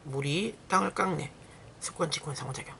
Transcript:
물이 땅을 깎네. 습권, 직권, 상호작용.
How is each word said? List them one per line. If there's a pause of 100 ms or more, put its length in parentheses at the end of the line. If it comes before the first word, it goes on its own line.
물이 (100)
땅을
깎네. (480)
습권,
직권,
상호작용.